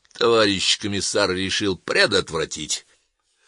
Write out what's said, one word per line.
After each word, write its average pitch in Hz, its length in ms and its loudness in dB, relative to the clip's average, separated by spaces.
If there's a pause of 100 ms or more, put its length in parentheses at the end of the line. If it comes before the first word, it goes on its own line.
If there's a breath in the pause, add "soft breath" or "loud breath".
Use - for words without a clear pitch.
(120)
Товарищ 110 680 2
комиссар 101 520 0
решил 95 460 -2
предотвратить. 82 1120 -2 (600 soft breath)